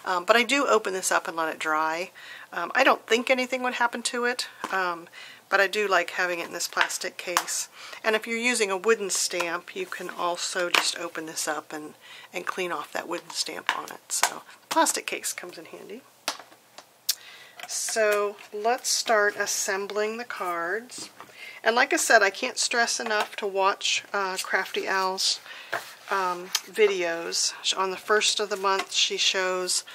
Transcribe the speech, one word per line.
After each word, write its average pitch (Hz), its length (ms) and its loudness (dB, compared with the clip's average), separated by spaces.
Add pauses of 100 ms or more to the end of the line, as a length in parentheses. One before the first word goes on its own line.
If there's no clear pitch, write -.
Um, 180 180 0
but 214 100 8
I 233 80 8
do 262 240 4
open 214 280 4
this 185 180 0
up 170 160 2
and 165 80 -6
let 160 160 0
it 131 60 -8
dry. 160 540 0 (420)
Um, 170 200 -4
I 262 100 6
don't 269 220 6
think 240 220 2
anything 254 340 0
would 247 120 0
happen 240 300 0
to 240 200 -2
it, 240 240 -2 (240)
um, 175 360 -2 (400)
but 190 120 4
I 196 80 6
do 202 180 0
like 175 240 4
having 175 300 0
it 170 80 -8
in - 40 -12
this 170 140 -4
plastic - 500 -4
case. - 520 -4 (340)
And 220 140 2
if 214 100 -6
you're 233 100 -2
using 226 360 2
a 196 40 2
wooden 196 340 2
stamp, 175 680 -2
you 185 100 -4
can 180 240 -10
also 175 580 -2
just - 300 4
open 165 280 -8
this 160 200 -6
up 151 260 -4
and, 151 220 -10 (380)
and 180 120 -8
clean 180 280 -4
off 151 200 -6
that - 140 -4
wooden 170 240 -8
stamp - 480 -4
on 151 60 -6
it. - 260 -14
So - 320 -2 (260)
plastic - 380 2
case - 260 -4
comes - 240 -12
in 160 100 -16
handy. 175 360 -14 (1700)
So 208 680 2 (180)
let's 233 360 0
start 208 480 4
assembling 202 800 -2
the 240 80 -8
cards. 185 840 -6 (520)
And 226 140 4
like 277 160 4
I 349 40 4
said, 240 260 6
I 196 80 6
can't 240 280 -4
stress - 400 0
enough 214 380 -2
to 214 100 -4
watch, 196 560 2 (100)
uh, 190 300 0
Crafty - 460 0
Al's, 190 500 2 (720)
um, 185 400 0 (180)
videos. 180 880 2 (220)
On 190 160 0
the 180 40 -4
first - 440 2
of 208 100 -2
the 208 60 -2
month, 190 360 0
she - 240 0
shows, 185 680 0 (100)